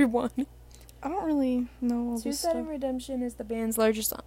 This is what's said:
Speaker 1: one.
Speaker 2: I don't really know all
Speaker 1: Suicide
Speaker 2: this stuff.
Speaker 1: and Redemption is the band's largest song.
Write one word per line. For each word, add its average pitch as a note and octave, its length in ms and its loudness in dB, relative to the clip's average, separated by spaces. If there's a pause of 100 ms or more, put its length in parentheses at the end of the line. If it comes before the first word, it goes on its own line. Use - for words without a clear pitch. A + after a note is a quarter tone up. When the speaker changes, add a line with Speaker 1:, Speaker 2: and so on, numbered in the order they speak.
Speaker 1:
one. A#3 240 2 (720)
Speaker 2:
I C4+ 60 -4
don't F#4 160 -2
really C4 420 2 (140)
know A#3+ 300 0
all A#3 80 -4
Speaker 1:
Suicide C#4 120 -4
Speaker 2:
this C#4+ 100 -4
stuff. E4 140 2
Speaker 1:
and E4 140 -4
Redemption C4 540 -2
is A#3+ 120 -4
the A3+ 100 -10
band's A3+ 340 -2
largest A3 320 4
song. - 160 -6